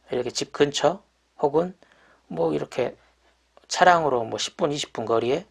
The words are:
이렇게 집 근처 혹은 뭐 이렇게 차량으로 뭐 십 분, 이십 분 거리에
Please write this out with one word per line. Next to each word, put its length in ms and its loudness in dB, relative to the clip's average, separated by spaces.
이렇게 200 -4
집 220 -8
근처 500 0
혹은 380 0
뭐 260 -2
이렇게 440 -4
차량으로 560 4
뭐 140 -6
십 180 -8
분, 160 0
이십 200 -6
분 140 -8
거리에 440 0